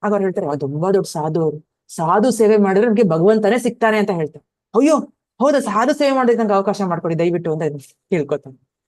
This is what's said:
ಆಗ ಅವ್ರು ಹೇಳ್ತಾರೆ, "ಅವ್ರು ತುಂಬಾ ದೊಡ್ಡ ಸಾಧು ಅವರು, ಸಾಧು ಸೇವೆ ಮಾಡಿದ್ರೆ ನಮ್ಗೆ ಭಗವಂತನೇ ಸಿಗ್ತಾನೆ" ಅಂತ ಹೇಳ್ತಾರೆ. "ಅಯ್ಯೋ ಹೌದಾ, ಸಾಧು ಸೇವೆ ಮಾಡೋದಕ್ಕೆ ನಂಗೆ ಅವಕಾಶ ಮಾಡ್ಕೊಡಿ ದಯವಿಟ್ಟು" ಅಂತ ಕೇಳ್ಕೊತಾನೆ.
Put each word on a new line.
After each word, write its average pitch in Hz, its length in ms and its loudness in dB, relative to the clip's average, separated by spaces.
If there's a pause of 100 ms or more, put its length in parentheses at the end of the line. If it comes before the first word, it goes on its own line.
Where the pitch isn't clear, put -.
ಆಗ 208 80 -2
ಅವ್ರು 202 140 0
ಹೇಳ್ತಾರೆ, 185 220 -4
"ಅವ್ರು 143 140 -4
ತುಂಬಾ 151 320 -2
ದೊಡ್ಡ 190 140 0
ಸಾಧು 156 360 -4
ಅವರು, 151 340 -6 (120)
ಸಾಧು 185 420 0
ಸೇವೆ 220 260 2
ಮಾಡಿದ್ರೆ 202 320 2
ನಮ್ಗೆ 220 140 2
ಭಗವಂತನೇ 202 560 2
ಸಿಗ್ತಾನೆ" 226 400 0
ಅಂತ 208 120 -2
ಹೇಳ್ತಾರೆ. 160 360 -8 (280)
"ಅಯ್ಯೋ 277 240 4 (420)
ಹೌದಾ, 277 200 2
ಸಾಧು 226 320 0
ಸೇವೆ 277 240 0
ಮಾಡೋದಕ್ಕೆ 233 260 2
ನಂಗೆ 208 120 0
ಅವಕಾಶ 196 280 0
ಮಾಡ್ಕೊಡಿ 170 360 -2
ದಯವಿಟ್ಟು" 170 340 -2
ಅಂತ 156 100 -6 (480)
ಕೇಳ್ಕೊತಾನೆ. 143 580 -6 (200)